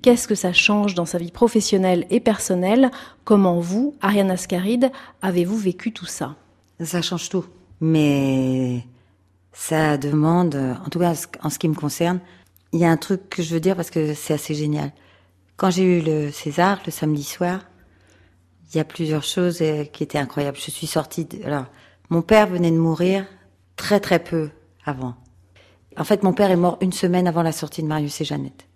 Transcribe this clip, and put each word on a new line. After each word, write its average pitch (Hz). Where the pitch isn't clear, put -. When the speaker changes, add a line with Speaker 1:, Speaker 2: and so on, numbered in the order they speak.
Speaker 1:
Qu'est-ce 240
que 214
ça 185
change 208
dans 175
sa 175
vie 170
professionnelle 190
et 226
personnelle ? 214
Comment 185
vous, 220
Ariane 196
Ascaride, 202
avez-vous 180
vécu 190
tout 175
ça ? 139
Speaker 2:
Ça 165
change 170
tout. 185
Mais 135
ça 156
demande, 151
en -
tout 165
cas 175
en 151
ce -
qui 170
me 147
concerne, 170
il 165
y 175
a 165
un 160
truc 185
que -
je 160
veux 165
dire 185
parce 170
que 156
c'est -
assez 151
génial. 151
Quand 190
j'ai 185
eu 175
le 151
César, 180
le 165
samedi 151
soir, 180
il 160
y -
a 151
plusieurs 156
choses, 175
euh, 151
qui -
étaient 147
incroyables. 143
Je -
suis 151
sortie 156
de, -
alors, 139
mon 165
père 214
venait 175
de 165
mourir 170
très, 208
très 185
peu 160
avant. 131
En -
fait, 196
mon 185
père 196
est 185
mort 175
une 185
semaine 180
avant 170
la 160
sortie 156
de -
Marius 151
et 156
Jeannette. 139